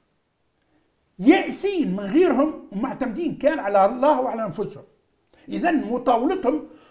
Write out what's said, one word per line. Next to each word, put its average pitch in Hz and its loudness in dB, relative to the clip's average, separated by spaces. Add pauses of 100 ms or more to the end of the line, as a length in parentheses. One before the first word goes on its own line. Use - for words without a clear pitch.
(1200)
يائسين 294 2
من 190 -4
غيرهم 285 2
ومعتمدين 233 -4
كان 294 0
على 202 2
الله 254 2
وعلى 226 -6
أنفسهم. 185 -8 (680)
إذن 220 -2
مطاولتهم 247 0 (240)